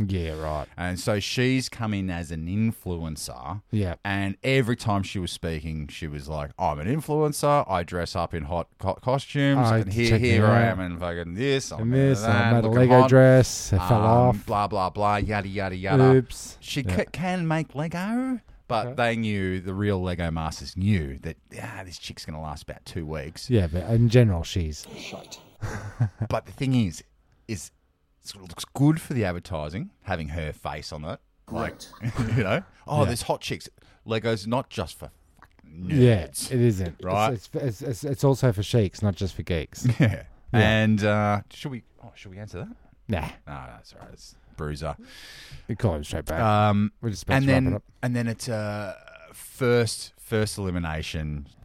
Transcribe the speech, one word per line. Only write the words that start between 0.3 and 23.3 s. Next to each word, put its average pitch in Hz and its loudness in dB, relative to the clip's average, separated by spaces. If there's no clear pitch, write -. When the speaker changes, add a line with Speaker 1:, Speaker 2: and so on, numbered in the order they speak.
Speaker 1:
right. 76 -6
Speaker 2:
And 90 -6
so - -2
she's 127 -2
come 110 -6
in 95 -4
as 85 -6
an 80 -8
influencer. 85 -6
Speaker 1:
Yeah. 95 -2
Speaker 2:
And 98 -4
every 127 2
time 101 -2
she - -8
was 87 -6
speaking, 78 -6
she - -10
was 73 -10
like, 73 -8
"I'm 76 -2
an 80 -4
influencer. 147 0
I 90 0
dress 85 -6
up 85 -4
in 80 -4
hot 82 -4
co-, 95 -2
costumes. 139 0
Speaker 1:
Oh, 113 4
Speaker 2:
And 101 0
here, 117 2
Speaker 1:
check 110 4
me 123 2
Speaker 2:
here 107 6
I 113 6
Speaker 1:
out. 95 2
Speaker 2:
am, 92 -4
and 87 -6
fucking 85 -6
this, 135 -2
I'm - -8
Speaker 1:
And 117 0
this, 135 4
Speaker 2:
that, 113 0
Speaker 1:
I 117 4
made 120 6
a - 2
Speaker 2:
looking 113 4
Speaker 1:
Lego 127 10
Speaker 2:
hot. 131 8
Speaker 1:
dress. 131 8
It 98 6
fell 95 4
Speaker 2:
Um, 107 4
Speaker 1:
off. 120 4
Speaker 2:
blah, 104 0
blah, 95 0
blah, 104 2
yada, 101 -2
yada, 95 -4
yada." 110 6
Speaker 1:
Oops. - 0
Speaker 2:
She - -6
Speaker 1:
Yeah. 95 -2
Speaker 2:
ca-, 208 0
can 180 -2
make 160 -2
Lego. 208 -4
But 113 0
Speaker 1:
Okay. 123 -8
Speaker 2:
they 117 2
knew, 98 -2
the 92 -8
real 101 0
Lego 87 -2
Masters 78 -6
knew 87 0
that, 80 -10
"Ah, 98 -12
this 87 -16
chick's - -14
gonna 78 -10
last 76 -10
about - -14
two - -8
weeks." 78 -10